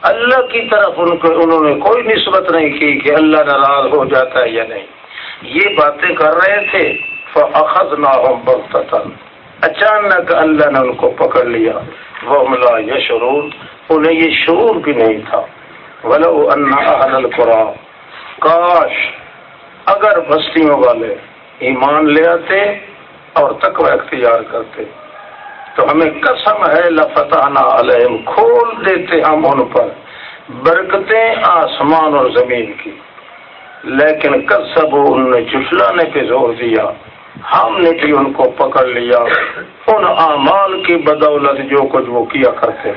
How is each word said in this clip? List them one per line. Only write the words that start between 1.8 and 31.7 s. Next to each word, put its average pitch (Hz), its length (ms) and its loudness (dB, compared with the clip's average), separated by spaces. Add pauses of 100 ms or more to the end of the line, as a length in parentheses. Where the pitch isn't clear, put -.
نسبت 190 500 0
نہیں 156 260 0
کی 143 200 -2
کہ 147 160 0
اللہ 156 220 4
ناراض 139 640 2
ہو 135 60 2
جاتا 131 400 0
ہے 117 60 -2
یا 113 180 -4
نہیں۔ 98 180 -12 (560)
یہ 185 260 -2 (100)
باتیں 151 360 0
کر 156 200 2
رہے 196 360 0
تھے، 175 220 -2 (400)
فَأَخَذْنَاهُمْ 147 1120 0
بَغْتَةً، - 680 -2 (500)
اچانک 190 760 0
اللہ 151 360 2
نے 139 80 0
ان 127 140 0
کو - 180 0
پکڑ - 340 0
لیا، 113 280 0 (540)
وَهُمْ 131 320 2
لَا 120 380 0
يَشْعُرُونَ، 127 520 -2 (400)
انہیں 160 320 2
یہ 165 100 2 (160)
شعور 202 280 2
بھی 147 180 -4
نہیں 113 280 0 (100)
تھا۔ - 120 -2 (600)
وَلَوْ 147 500 2
أَنَّ 143 220 0
أَهْلَ 135 400 2
الْقُرَىٰ، 117 560 0 (680)
کاش 170 520 2 (920)
اگر 202 340 2
بستیوں 151 580 0
والے 117 360 2 (440)
ایمان 143 540 0
لے 160 160 4
آتے 175 340 0 (680)
اور 143 200 2
تقوی - 380 0
اختیار - 600 0
کرتے - 320 -10 (960)
تو - 160 2
ہمیں 156 180 2 (100)
قسم 214 500 0
ہے، 170 200 2
لَفَتَحْنَا 143 880 2
عَلَيْهِمْ، 120 540 0
کھول 233 520 2
دیتے 175 340 0
ہم 156 260 0
ان 135 180 0
پر 123 220 0 (640)
برکتیں 190 960 0
آسمان 156 720 0